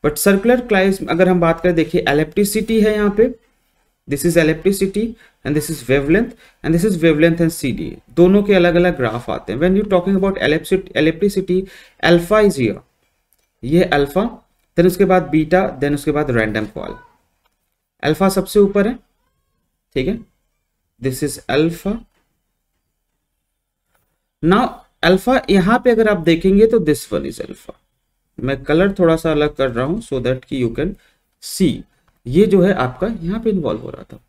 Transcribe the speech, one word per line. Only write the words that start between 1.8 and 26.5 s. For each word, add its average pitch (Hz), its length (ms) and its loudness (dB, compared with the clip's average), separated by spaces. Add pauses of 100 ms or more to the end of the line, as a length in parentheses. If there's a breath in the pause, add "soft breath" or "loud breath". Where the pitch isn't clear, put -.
ellipticity 208 760 0
है 214 80 2
यहाँ 208 180 0
पे, 214 240 0 (760)
this 139 180 -4
is 170 100 2
ellipticity 190 680 0 (420 soft breath)
and 147 120 -2
this 147 120 -6
is 156 180 -6
wavelength 143 460 2 (300 soft breath)
and 160 100 2
this 165 160 2
is 175 140 -2
wavelength 165 360 4
and 165 140 0
C 127 240 -4
D, - 100 -8 (260)
दोनों 190 280 6
के 202 120 2
अलग-अलग 175 420 4
ग्राफ 117 340 -4
आते 85 220 -6
हैं। 127 80 -6
When 185 180 2
you 208 160 -2
talking 185 240 0
about 190 240 -2
ellipsi-, 160 500 -2
ellipticity, 185 680 0 (460 loud breath)
alpha 175 400 4
is 180 140 2
here, 107 180 -2 (880)
ये 160 220 2
अल्फा, 143 400 -2 (520)
then 175 100 4
उसके 185 180 2
बाद 180 240 0
बीटा, 156 520 0
then 143 140 -2
उसके 147 160 -4
बाद 147 200 -2
रैंडम 110 360 -2
कॉल। - 300 -12 (1080)
Alpha 156 260 0
सबसे 190 320 0
ऊपर 196 280 2
है, 262 60 -4 (1000)
ठीक 135 140 -2
है, 233 100 -4 (840)
this 127 220 -4
is - 160 -6 (100)
alpha। 165 460 -2 (2500)
Now 202 260 2 (340)
alpha 190 480 2
यहाँ 196 340 2
पे 247 60 4
अगर 220 180 2
आप 202 80 2
देखेंगे 170 500 2